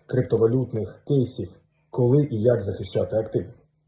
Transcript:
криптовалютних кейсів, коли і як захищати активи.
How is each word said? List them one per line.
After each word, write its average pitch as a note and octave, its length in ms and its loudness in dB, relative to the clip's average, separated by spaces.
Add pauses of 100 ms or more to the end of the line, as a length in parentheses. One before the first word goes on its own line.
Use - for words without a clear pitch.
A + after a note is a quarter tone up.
криптовалютних A#2 1000 0
кейсів, C#3 400 -2 (420)
коли C3+ 400 4
і G#2+ 120 -2
як A2+ 200 4
захищати G2 540 -4
активи. - 380 -4 (340)